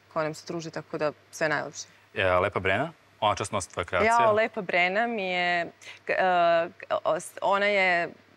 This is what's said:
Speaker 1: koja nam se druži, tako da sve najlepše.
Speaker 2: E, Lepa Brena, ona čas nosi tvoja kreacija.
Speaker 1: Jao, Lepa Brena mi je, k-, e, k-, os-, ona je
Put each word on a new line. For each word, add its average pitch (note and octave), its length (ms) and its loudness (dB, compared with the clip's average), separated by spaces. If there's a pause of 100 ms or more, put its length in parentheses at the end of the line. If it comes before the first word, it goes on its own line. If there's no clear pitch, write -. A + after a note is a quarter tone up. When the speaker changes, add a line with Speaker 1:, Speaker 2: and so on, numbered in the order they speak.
(140)
Speaker 1:
koja D#3+ 100 -2
nam D#3 100 -4
se - 140 -16
druži, E3 240 -8
tako D#3+ 260 -10
da D3+ 140 -2 (200)
sve - 180 -2
najlepše. C#3+ 340 -4 (320)
Speaker 2:
E, G2+ 100 0
Lepa F#2 340 2
Brena, G2+ 320 0 (280)
ona G#2 160 2
čas G#2+ 160 -6
nosi G2+ 180 -4
tvoja - 160 -6
kreacija. G3 360 2
Speaker 1:
Jao, A3 120 4
Lepa A3 280 0
Brena F#3 460 0
mi A3+ 160 -4
je, F3 420 -2 (400)
k-, - 80 -4
e, - 20 0 (640)
k-, - 240 -2
os-, - 380 -4
ona G3 240 2
je F#3 440 2 (280)